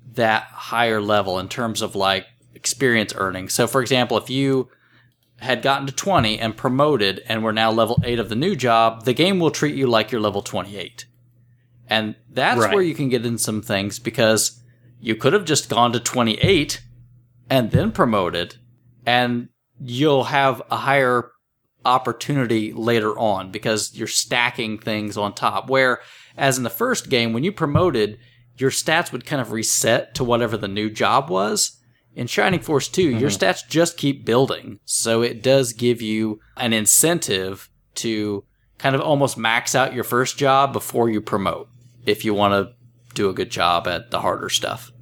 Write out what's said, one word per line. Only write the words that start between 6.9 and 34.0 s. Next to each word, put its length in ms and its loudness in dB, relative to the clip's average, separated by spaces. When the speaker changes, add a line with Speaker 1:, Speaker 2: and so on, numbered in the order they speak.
Speaker 1:
and 160 -2
were 80 0
now 180 2
level 340 2
eight 140 -2
of 100 -4
the 60 -4
new 220 0
job, 480 2
the 80 0
game 260 2
will 140 2
treat 240 -2
you 100 0
like 240 2
you're 100 -2
level 220 0
twenty-eight. 600 -10
And 260 0
that's 300 0
Speaker 2:
Right. 140 4
Speaker 1:
where 80 4
you 120 0
can 140 -2
get 160 0
in 140 -2
some 240 -4
things, 360 -2
because 640 0
you 140 -2
could 180 2
have 120 2
just 240 0
gone 240 4
to 80 -2
twenty-eight 840 0
and 220 2
then 220 2
promoted, 640 0
and 420 0
you'll 440 2
have 360 0
a 80 -2
higher 520 0
opportunity 880 0
later 460 0
on 320 -2
because 440 -4
you're 140 -8
stacking 680 -2
things 380 -6
on 180 -2
top. 360 -4
Whereas 880 0
in 60 -2
the 60 -2
first 380 -4
game, 240 0
when 120 -2
you 80 -2
promoted, 680 0
your 120 2
stats 420 -2
would 120 -8
kind 160 -4
of 120 -6
reset 640 0
to 80 -2
whatever 320 2
the 120 -4
new 220 -4
job 400 2
was. 460 -2
In 120 -6
Shining 340 0
Force 280 0
two, 220 2
your 200 0
Speaker 2:
Mm-hmm. 140 -2
Speaker 1:
stats 240 -2
just 280 2
keep 300 -2